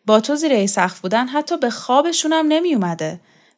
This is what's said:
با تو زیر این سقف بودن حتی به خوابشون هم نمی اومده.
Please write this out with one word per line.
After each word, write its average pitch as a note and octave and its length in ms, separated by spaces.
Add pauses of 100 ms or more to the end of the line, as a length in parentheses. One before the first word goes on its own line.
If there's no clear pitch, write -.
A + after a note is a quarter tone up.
با G#3+ 140
تو C#4 160
زیر D4+ 160
این G3+ 140
سقف F#3+ 340
بودن A3+ 280
حتی D4 280
به C4+ 140
خوابشون D#4 600
هم D#4+ 160
نمی D#4+ 260
اومده. E3+ 460 (380)